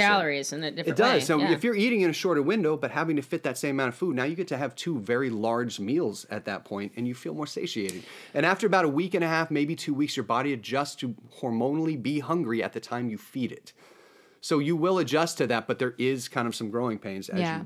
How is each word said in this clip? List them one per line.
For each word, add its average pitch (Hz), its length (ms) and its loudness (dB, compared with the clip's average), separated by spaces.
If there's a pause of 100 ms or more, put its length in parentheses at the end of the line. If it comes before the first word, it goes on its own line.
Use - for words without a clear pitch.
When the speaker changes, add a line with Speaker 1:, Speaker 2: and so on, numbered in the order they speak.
Speaker 1:
calories 151 460 2
in 156 100 -6
a 151 80 -4
different 160 280 -2
Speaker 2:
It - 20 6
does. 247 120 6
Speaker 1:
way. 165 80 6
Speaker 2:
So 156 180 2
Speaker 1:
Yeah. 156 120 4
Speaker 2:
if 160 120 2
you're 233 120 2
eating 220 260 4
in 175 80 6
a 151 40 0
shorter 160 280 2
window, 156 340 4
but 135 140 -2
having 156 280 0
to 139 40 0
fit 160 220 -4
that 127 160 -2
same 143 160 0
amount 135 140 2
of 117 60 -6
food, 170 200 0
now 127 80 0
you 156 120 -2
get 175 120 -4
to 135 100 -2
have 131 180 -4
two 165 220 -4
very 120 320 0
large 113 500 -2
meals 139 520 -2
at 107 140 -8
that 98 200 -6
point, 101 300 -6
and 120 120 -4
you 123 60 -4
feel 156 220 -8
more 151 120 -6
satiated. - 560 -6 (300)
And 147 140 2
after 190 180 2
about 185 180 6
a 156 60 4
week 170 240 0
and 170 100 2
a 165 40 0
half, 160 240 0
maybe 147 240 0
two 156 180 -4
weeks, 139 240 -2
your 131 60 -4
body 127 280 0
adjusts 127 460 -2
to 120 180 -4 (260)
hormonally 135 600 0
be 139 180 0
hungry 135 440 0
at 101 100 -4
the 113 60 -6
time 120 320 -4
you 104 80 -6
feed 247 320 -4
it. - 220 -18 (680)
So 160 180 2
you 156 180 2
will 185 220 2
adjust 156 400 2
to 135 80 2
that, 113 200 0
but 120 120 -2
there 123 180 -2
is 127 320 0
kind 120 180 -2
of 113 80 -4
some 110 140 -6
growing 117 280 -2
pains 98 300 -8
as 185 140 -2
Speaker 3:
Yeah. 165 240 -2